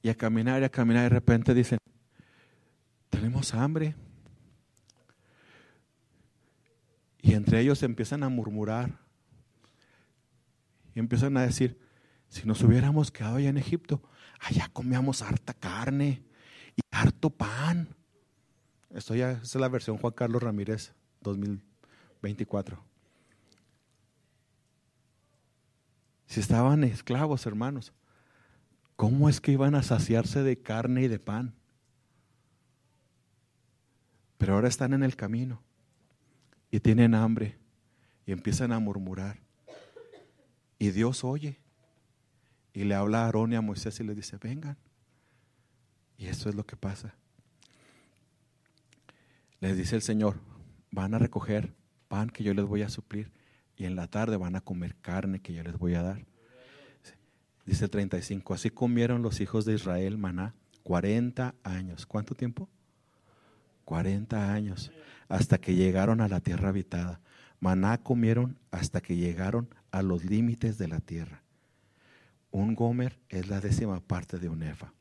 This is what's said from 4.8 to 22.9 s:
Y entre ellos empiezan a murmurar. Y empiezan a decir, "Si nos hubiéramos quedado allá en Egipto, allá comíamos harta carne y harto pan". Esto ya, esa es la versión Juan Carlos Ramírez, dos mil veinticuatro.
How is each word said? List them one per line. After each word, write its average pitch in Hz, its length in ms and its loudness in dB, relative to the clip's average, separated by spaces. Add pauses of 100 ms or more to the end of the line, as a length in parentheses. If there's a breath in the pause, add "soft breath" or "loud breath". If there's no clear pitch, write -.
Y 110 140 8
entre 107 260 4
ellos 139 220 4
empiezan 123 400 -2
a 135 60 0
murmurar. 110 680 -4 (2000 soft breath)
Y 113 60 -4
empiezan 120 360 2
a 127 60 4
decir, 123 380 0 (480 soft breath)
"Si - 180 -10
nos 110 160 2
hubiéramos 139 480 6
quedado 113 260 -4
allá 139 120 2
en 139 100 2
Egipto, 151 440 -2 (380 loud breath)
allá - 320 -2
comíamos 127 500 0
harta - 300 -4
carne 131 680 -2 (540 loud breath)
y - 40 0 (100)
harto - 400 4
pan". 147 640 -2 (960)
Esto 107 240 -8
ya, 127 180 0
esa 117 100 -8
es 120 140 -12
la 131 120 2
versión 113 300 -4
Juan 117 140 -2
Carlos 120 300 0
Ramírez, 107 520 -4 (260)
dos 101 160 -4
mil 101 240 -4 (640 soft breath)
veinticuatro. 101 600 -6 (3500 soft breath)